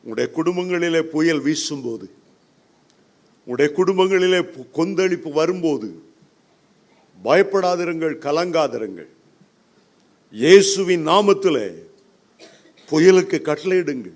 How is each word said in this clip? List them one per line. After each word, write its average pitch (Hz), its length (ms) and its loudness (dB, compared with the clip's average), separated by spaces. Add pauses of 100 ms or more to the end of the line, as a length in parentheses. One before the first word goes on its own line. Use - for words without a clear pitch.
உங்களுடைய 117 320 -6
குடும்பங்களிலே 170 640 -2
புயல் 160 380 0
வீசும்போது, 127 720 -6 (1300)
உங்களுடைய 147 380 0
குடும்பங்களிலே 185 580 2
பு-, - 300 -12
கொந்தளிப்பு 175 600 -2
வரும்போது, 151 680 -2 (1200)
பயப்படாதிருங்கள், 175 960 0
கலங்காதிருங்கள். 139 880 -4 (1200)
இயேசுவின் 180 760 4
நாமத்திலே 175 680 2 (1160)
புயலுக்கு 175 520 4
கட்டளையிடுங்கள். 151 760 -4